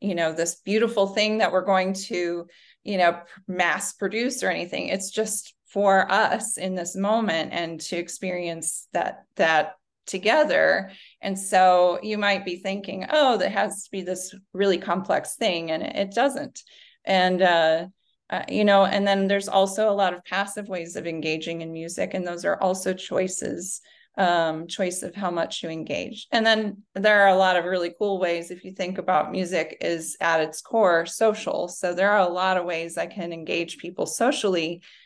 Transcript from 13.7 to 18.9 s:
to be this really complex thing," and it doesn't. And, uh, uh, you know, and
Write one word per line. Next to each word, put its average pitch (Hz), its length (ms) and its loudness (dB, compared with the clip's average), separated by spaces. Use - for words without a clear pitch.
to - 60 -18
be 190 100 -6
this 180 340 -6
really 190 240 2
complex - 580 -2
thing," 165 360 -2
and 165 120 -2
it 196 280 -4
doesn't. 233 500 -2
And, 185 360 2
uh, 165 460 4
uh, 180 180 -4
you 208 180 0
know, 196 200 6
and 202 200 0